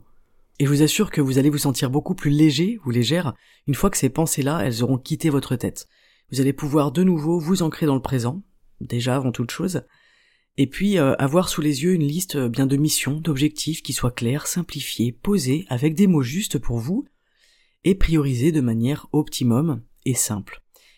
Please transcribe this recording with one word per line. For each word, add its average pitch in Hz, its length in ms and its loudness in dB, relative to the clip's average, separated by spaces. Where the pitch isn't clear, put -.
et 139 60 2
je 135 40 2
vous 143 140 4
assure 156 260 2
que - 120 0
vous 131 180 2
allez 135 100 4
vous 147 80 0
sentir 135 320 0
beaucoup 151 260 -2
plus 151 140 -2
léger 156 560 2
ou 127 60 -4
légère 123 420 0
une 143 100 -2
fois 196 140 2
que 196 80 -4
ces 135 120 2
pensées-là, 151 540 -2
elles 120 200 -2
auront 123 140 2
quitté 156 320 -2
votre 139 260 0
tête. - 320 -6
Vous 127 100 0
allez 135 120 2
pouvoir 147 380 0
de 175 120 0
nouveau 170 360 2
vous 175 240 0
ancrer 160 220 -2
dans 139 100 2
le 127 60 -2
présent, 127 420 -4
déjà 123 320 -2
avant 131 160 0
toute 120 200 -4
chose. 175 320 -4
Et 139 100 2
puis, 196 300 0
euh, 139 180 4
avoir 151 340 2
sous - 120 -4
les 147 220 0
yeux 180 100 2
une 156 140 2
liste, 160 280 -4
euh, 127 140 0
bien 131 180 0
de 139 100 2
missions, 147 420 0
d'objectifs 151 640 -2
qui - 120 -6
soient 120 180 0
clairs, 120 340 -2
simplifiés, 131 640 -4
posés, 160 580 0
avec 143 260 0
des 196 100 4
mots 170 160 4
justes 147 380 -4
pour 120 180 -2
vous, 165 280 -4
et 196 120 4
priorisés 147 560 2
de 151 100 2
manière 117 500 0
optimum 135 720 0
et 131 80 2
simple. - 480 -6